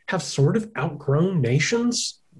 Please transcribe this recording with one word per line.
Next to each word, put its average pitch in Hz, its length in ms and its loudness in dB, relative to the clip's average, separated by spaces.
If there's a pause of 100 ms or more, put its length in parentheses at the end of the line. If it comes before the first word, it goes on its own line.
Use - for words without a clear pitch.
have 180 140 -2
sort - 360 2
of 214 180 -4
outgrown 151 640 0
nations. 233 800 0 (200)